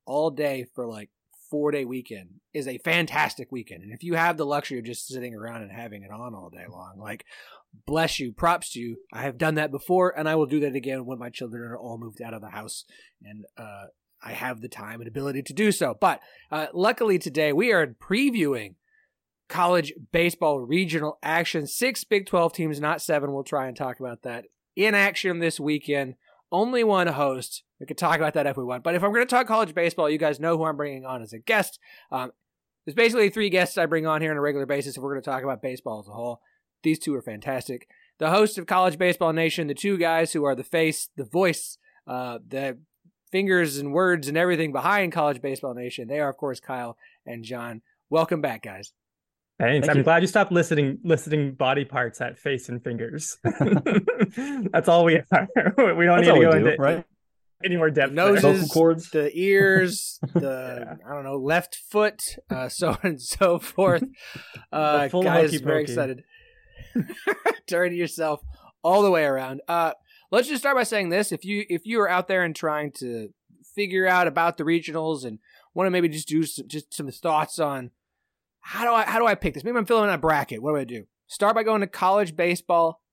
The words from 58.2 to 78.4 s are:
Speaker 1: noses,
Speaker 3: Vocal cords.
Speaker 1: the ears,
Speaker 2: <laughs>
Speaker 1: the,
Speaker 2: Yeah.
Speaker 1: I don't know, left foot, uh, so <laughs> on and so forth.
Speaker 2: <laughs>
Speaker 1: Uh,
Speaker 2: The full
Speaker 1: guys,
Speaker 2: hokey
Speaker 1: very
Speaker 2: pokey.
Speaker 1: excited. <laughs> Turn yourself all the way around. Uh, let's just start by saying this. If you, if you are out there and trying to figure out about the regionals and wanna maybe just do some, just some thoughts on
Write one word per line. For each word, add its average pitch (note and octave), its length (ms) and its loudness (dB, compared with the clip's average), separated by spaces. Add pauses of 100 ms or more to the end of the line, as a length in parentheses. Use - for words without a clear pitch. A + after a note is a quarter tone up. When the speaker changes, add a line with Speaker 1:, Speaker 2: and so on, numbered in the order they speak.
Speaker 1:
noses, G3 360 6
Speaker 3:
Vocal D3+ 120 -2
cords. E3 360 4
Speaker 1:
the D3+ 280 0
ears, F#3+ 880 4
Speaker 2:
<laughs> - 60 -6
Speaker 1:
the, B2+ 540 -4
Speaker 2:
Yeah. - 220 -16
Speaker 1:
I C#3+ 40 -10
don't C#3 120 -8
know, C#3 120 -4
left D3+ 380 0 (140)
foot, G#3 320 2 (280)
uh, E3 200 -4
so E3 200 -2
<laughs> - 20 2
on - 120 -6
and D#3 180 -2
so F3 380 2
forth. F3+ 440 2 (340)
Speaker 2:
<laughs> - 340 -20
Speaker 1:
Uh, D3+ 320 2
Speaker 2:
The C#3 60 0
full F3+ 140 0
Speaker 1:
guys, E3 280 4
Speaker 2:
hokey D3 120 -2
Speaker 1:
very D3+ 200 2
Speaker 2:
pokey. C3 80 -6
Speaker 1:
excited. C3 320 -4 (720)
<laughs> - 720 -4
Turn F3 260 0
yourself D#3+ 480 -2 (420)
all F#3 180 6
the G3 100 6
way D#3+ 140 4
around. C3+ 420 -2
Uh, E3+ 260 2 (380)
let's A#3+ 160 4
just D4 140 -4
start C#4 140 2
by B3 80 2
saying G3+ 260 -2
this. G3 220 0
If E3+ 140 -6
you, G3+ 240 -2
if E3+ 160 -4
you A3 160 2
are G3 80 2
out F3+ 180 2
there F#3 160 2
and D#3+ 120 -2
trying D3+ 420 -2
to A#2 320 -8 (440)
figure F#3+ 320 0
out F3+ 220 6
about E3 300 0
the D#3+ 60 -4
regionals D#3+ 600 -2
and A2 160 -10 (340)
wanna F#3 180 0
maybe F3 180 2
just D3+ 180 -8
do D#3 160 2
some, - 240 -8
just - 260 -12
some C#3+ 160 -8
thoughts D#3 480 -2
on C#3 340 -4 (680)